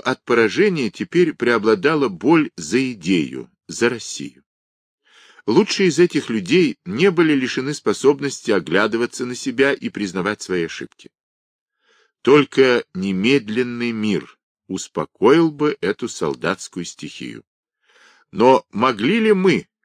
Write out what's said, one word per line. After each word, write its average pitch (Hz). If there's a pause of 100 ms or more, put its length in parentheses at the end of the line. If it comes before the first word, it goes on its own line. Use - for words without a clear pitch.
от 127
поражения 120
теперь 160
преобладала 117
боль 131
за 120
идею, 76 (180)
за 113
Россию. 101 (1040)
Лучшие 190
из 151
этих 170
людей 117
не 131
были 160
лишены 131
способности 139
оглядываться 107
на 123
себя 131
и -
признавать 95
свои 90
ошибки. - (1120)
Только 131
немедленный 117
мир 107 (280)
успокоил 143
бы 147
эту 104
солдатскую 85
стихию. - (880)
Но 127
могли 123
ли 220
мы, 185 (160)